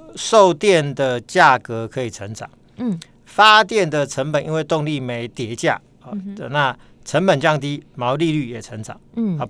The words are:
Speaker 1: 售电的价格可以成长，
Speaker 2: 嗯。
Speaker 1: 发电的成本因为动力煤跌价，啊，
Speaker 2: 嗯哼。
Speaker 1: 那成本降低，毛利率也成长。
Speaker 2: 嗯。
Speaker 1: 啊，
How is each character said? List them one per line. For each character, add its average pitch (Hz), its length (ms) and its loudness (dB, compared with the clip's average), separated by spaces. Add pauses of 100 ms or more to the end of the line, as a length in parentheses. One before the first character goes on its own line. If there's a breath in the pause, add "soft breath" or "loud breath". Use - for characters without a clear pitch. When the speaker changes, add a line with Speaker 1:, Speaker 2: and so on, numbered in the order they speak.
(160)
Speaker 1:
售 190 380 6
电 156 400 2
的 127 260 -2
价 147 380 4
格 113 280 -8
可 127 160 -8
以 120 60 -6
成 104 240 -12
长， 110 160 -14 (300)
Speaker 2:
嗯。 214 200 -4 (280 loud breath)
Speaker 1:
发 214 360 6
电 196 260 0
的 147 180 -2
成 139 260 -6
本 143 120 0
因 156 80 -6
为 156 120 -2
动 151 220 -2
力 151 120 -4
煤 120 300 -8
跌 117 260 -8
价， 131 200 0 (260)
啊， - 120 -20
Speaker 2:
嗯 196 260 -12
哼。 135 120 -12
Speaker 1:
那 139 260 0 (280 soft breath)
成 165 220 -2
本 165 120 4
降 151 220 0
低， 143 240 -8 (100)
毛 127 220 -2
利 160 160 0
率 147 160 -4
也 117 120 -12
成 110 220 -14
长。 - 160 -16 (160)
Speaker 2:
嗯。 202 240 -4
Speaker 1:
啊， 123 100 -4